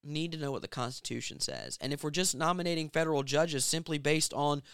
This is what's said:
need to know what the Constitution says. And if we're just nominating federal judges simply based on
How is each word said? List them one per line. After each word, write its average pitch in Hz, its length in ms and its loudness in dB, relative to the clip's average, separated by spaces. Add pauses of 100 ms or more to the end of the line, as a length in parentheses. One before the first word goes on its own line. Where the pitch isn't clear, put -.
need 151 280 -4
to 165 80 -8
know 143 140 -2
what 131 100 -4
the - 60 -8
Constitution - 720 -4
says. 62 400 -4
And 135 120 -2
if 143 120 -6
we're 156 60 0
just 175 220 2
nominating 165 560 2
federal 160 360 2
judges 143 400 2
simply 165 340 0
based 151 360 2
on 143 280 2 (120)